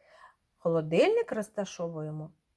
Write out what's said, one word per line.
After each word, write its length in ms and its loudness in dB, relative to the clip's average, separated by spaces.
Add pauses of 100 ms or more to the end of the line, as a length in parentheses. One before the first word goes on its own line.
(580)
Холодильник 760 2
розташовуємо 1000 -8 (260)